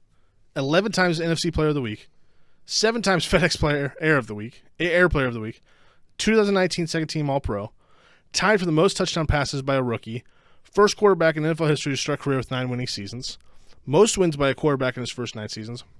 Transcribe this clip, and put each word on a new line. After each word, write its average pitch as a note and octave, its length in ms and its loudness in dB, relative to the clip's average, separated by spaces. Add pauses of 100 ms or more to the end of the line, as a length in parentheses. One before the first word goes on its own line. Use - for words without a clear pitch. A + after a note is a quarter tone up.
(540)
Eleven D#3+ 380 0
times F3+ 260 2
N E3 120 -2
F D#3+ 80 0
C E3+ 120 -2
Player D#3 180 0
of D3+ 60 0
the D3 60 -2
Week. G#2+ 300 -8 (560)
Seven A3+ 340 0
times F#3 260 2
<laughs> - 40 -8
FedEx F3 280 2
Player, D3 400 -2
Air D#3 200 2
of A2+ 80 -2
the G#2+ 80 -10
Week. G#2 280 -12 (160)
A-, E3+ 140 -2
Air F3+ 160 6
Player C#3 180 2
of A#2+ 80 -4
the A2+ 60 -6
Week. A2 220 -10 (560)
Two A3 180 2
thousand G3+ 180 4
nineteen F3+ 320 0
second D#3+ 220 -4
team D3 220 -2
All-Pro. A2+ 420 -4 (640)
Tied G3 260 2
for F#3 60 -2
the D#3+ 60 0
most F3 240 4
touchdown E3+ 300 -2
passes C#3+ 360 -2
by C3+ 140 -2
a C3 60 0
rookie. A#2 400 -6 (400)
First - 360 2
quarterback E3 380 4
in D#3 100 -2
N E3 60 2
F D#3+ 100 -2
L D#3 40 2
history D3 280 0
to - 20 -2
start C#3+ 240 -4
career C3+ 160 0
with A#2+ 140 -4
nine B2+ 180 -4
winning B2 180 -4
seasons. G#2+ 520 -10 (460)
Most F#3 320 4
wins F3 200 2
by C#3+ 120 2
a C3 60 2
quarterback C3+ 420 0
in B2+ 40 -8
his A#2 100 -8
first A#2+ 240 -8
nine G#2+ 140 -10
seasons. A2+ 340 -12 (160)